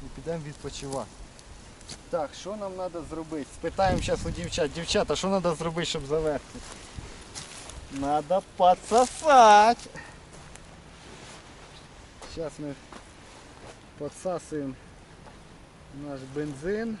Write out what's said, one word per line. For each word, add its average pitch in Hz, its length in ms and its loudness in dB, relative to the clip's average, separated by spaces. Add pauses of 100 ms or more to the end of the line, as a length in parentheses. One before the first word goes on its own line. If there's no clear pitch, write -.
і 135 140 -12
підемо 160 260 -6
відпочивати. 135 640 -8 (1000)
Так, 151 200 -2 (100)
що 202 160 -8
нам 196 160 -8
треба 180 280 -6 (100)
зробити? 156 440 -6
Спитаємо 180 480 0
зараз 185 240 -2
у 170 40 -2
дівчат. 160 420 -2
Дівчата, 165 440 0
що 185 120 0
треба 180 260 2
зробити, 160 320 -2
щоб 143 200 -4
завершити? 151 520 -2 (1300)
Надо 147 500 2 (140)
подсосать. 226 1300 8 (2500)
Зараз 160 220 -6
ми 147 160 -6 (1200)
підсасуємо 147 760 -6 (1300)
наш 139 120 -8 (140)
бензин. 175 680 -4